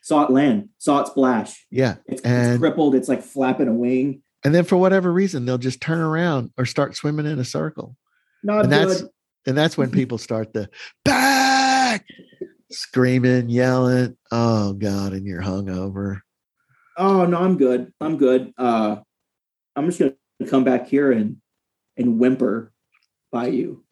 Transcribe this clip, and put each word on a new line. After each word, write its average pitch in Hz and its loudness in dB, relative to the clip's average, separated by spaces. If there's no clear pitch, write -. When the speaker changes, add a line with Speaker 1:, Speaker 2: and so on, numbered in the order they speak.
Speaker 1:
Saw 151 2
it 127 -2
land. 131 2
Saw 143 0
it - -4
splash. 123 -2
Speaker 2:
Yeah. 123 0
Speaker 1:
It's, - -10
it's - -20
Speaker 2:
And 120 2
Speaker 1:
crippled. 147 2
It's, 127 0
like, 127 -2
flapping 131 -2
a 113 0
wing. 127 -2
Speaker 2:
And 147 2
then 175 6
for 180 2
whatever 185 2
reason, 175 -2
they'll 127 0
just 127 -4
turn 160 -2
around 156 -2
or 127 -2
start 139 -2
swimming 151 -4
in 151 -4
a 127 -2
circle. 151 -8
Speaker 1:
Not 208 2
Speaker 2:
And 127 4
that's, 165 2
Speaker 1:
good. - -16
Speaker 2:
and 131 0
that's 160 2
when 135 0
Speaker 1:
<laughs> - -10
Speaker 2:
people 123 0
start 110 -6
to 104 -4
back, 262 2
screaming, 127 0
yelling. 127 2
Oh, 113 2
God, 98 -4
and 98 -8
you're 92 -8
hungover. 98 -6
Speaker 1:
Oh, 190 2
no, 175 0
I'm 185 2
good. 123 0
I'm 156 -4
good. 127 2
Uh, 110 0
I'm 143 -2
just 175 -4
gonna 139 2
come 131 2
back 123 0
here 139 2
and, 113 0
and 120 0
whimper 120 0
by 123 -4
you. - -6